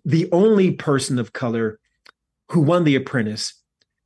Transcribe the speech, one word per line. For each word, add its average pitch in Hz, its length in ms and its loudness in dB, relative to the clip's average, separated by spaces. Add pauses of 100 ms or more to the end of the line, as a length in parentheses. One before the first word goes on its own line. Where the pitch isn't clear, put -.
the 160 280 0
only 190 400 4
person 135 480 -2
of 110 120 -8
color 113 460 -4 (680)
who 170 120 0
won 165 240 2
The 143 100 4
Apprentice 117 600 -4 (520)